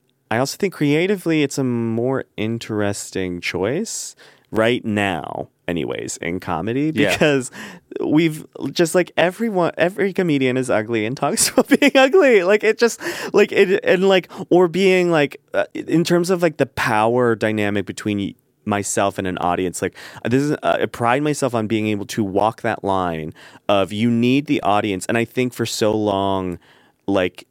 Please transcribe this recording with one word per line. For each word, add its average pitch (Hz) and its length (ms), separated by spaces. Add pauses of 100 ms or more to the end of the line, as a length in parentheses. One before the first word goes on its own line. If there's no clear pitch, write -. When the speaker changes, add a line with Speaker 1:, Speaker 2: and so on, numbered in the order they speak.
(300)
Speaker 1:
I 110 60
also 131 220
think 190 160
creatively 160 680
it's 135 140
a 139 80
more 120 600 (120)
interesting 101 1040
choice 120 760 (340)
right 110 340
now, 98 640 (200)
anyways, 62 500
in 87 220
comedy, 117 540
Speaker 2:
Yeah. 95 180
Speaker 1:
because 139 380 (540)
we've 156 400 (280)
just, 165 220
like, 180 220
everyone, 185 640
every 190 340
comedian 143 440
is 131 140
ugly 107 360
and 131 100
talks 165 320
<laughs> - 20
about - 180
being 285 280
ugly. 269 460
Like, 202 220
it 214 140
just, 233 220 (320)
like, - 200
it, 185 320
and, 185 240
like, 190 200 (220)
or 180 180
being, 180 420
like, 147 300 (140)
uh, 95 100 (100)
in 165 300
terms 175 260
of, 175 120
like, 165 140
the 135 100
power 117 680
dynamic 104 520
between 104 320
y-, 98 160 (300)
myself 101 540
and 98 80
an 92 120
audience, 87 440
like, 95 120 (300)
this 127 180
is, 147 100 (100)
uh, - 200
I - 40
pride 123 360
myself 139 320
on 110 120
being 107 220
able 101 180
to - 180
walk 101 380
that 110 220
line 87 480 (360)
of 98 240
you 110 180
need 123 360
the 147 160
audience. 101 440
And 113 120
I 117 60
think 127 280
for 117 140
so 107 300
long, 98 640 (500)
like, 95 420